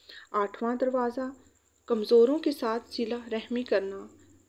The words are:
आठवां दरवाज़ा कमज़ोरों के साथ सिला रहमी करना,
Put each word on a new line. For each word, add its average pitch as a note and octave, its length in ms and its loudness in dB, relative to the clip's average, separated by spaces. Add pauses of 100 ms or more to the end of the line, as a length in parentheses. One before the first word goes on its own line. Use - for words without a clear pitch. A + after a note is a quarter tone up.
(340)
आठवां A#3 440 -2
दरवाज़ा B3+ 580 -2 (520)
कमज़ोरों A#3 520 6
के D#4 120 2
साथ A#3 280 -4
सिला A#3 480 -6
रहमी A3+ 360 -4
करना, G3 460 -2 (400)